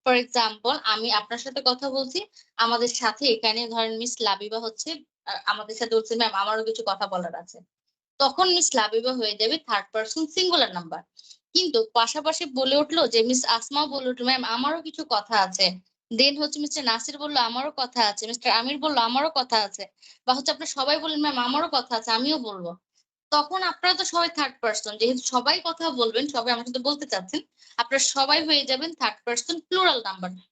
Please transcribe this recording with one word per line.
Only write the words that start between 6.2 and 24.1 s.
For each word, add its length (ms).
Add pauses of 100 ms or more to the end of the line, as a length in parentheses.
আমারও 300
কিছু 200
কথা 220
বলার 280
আছে।" 240 (600)
তখন 280
মিস 260
লাবিবা 380
হয়ে 240
যাবে 220
থার্ড 320
পারসন 360
সিঙ্গুলার 480
নাম্বার। 260 (500)
কিন্তু 280 (160)
পাশাপাশি 500 (100)
বলে 220
উঠলো 320
যে 140
মিস 260
আসমাও 400
বলে 200
উঠলো, 180
"ম্যাম, 200
আমারও 360
কিছু 280
কথা 300
আছে।" 260 (440)
Then 260
হচ্ছে 240
মিস্টার 240
নাসির 340
বললো, 220
"আমারও 320
কথা 320
আছে।" 220
মিস্টার 260
আমির 260
বললো, 220
"আমারও 300
কথা 320
আছে।" 220 (360)
বা 120
হচ্ছে 200
আপনারা 180
সবাই 280
বললেন, 220
"ম্যাম, 180
আমারও 300
কথা 260
আছে, 160
আমিও 280
বলবো।" 340 (600)
তখন 300
আপনারা 320
তো 100
সবাই 260